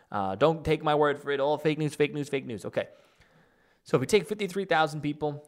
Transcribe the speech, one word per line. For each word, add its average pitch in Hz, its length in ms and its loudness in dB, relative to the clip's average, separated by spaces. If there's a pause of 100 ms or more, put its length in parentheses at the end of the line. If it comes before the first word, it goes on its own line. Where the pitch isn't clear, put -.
(120)
Uh, 98 220 -2
don't 151 320 2
take 156 180 0
my 151 120 2
word 147 240 2
for 139 100 -8
it. 139 100 0
All 143 200 2
fake 151 180 0
news, 151 160 -2
fake 147 220 0
news, 143 140 -4
fake 135 180 -4
news. 110 180 -8
Okay. 113 220 -4 (1000)
So 147 100 2
if 123 40 2
we 131 60 -2
take 202 200 2
fifty-three 196 380 -4
thousand 156 360 2
people, 147 460 -6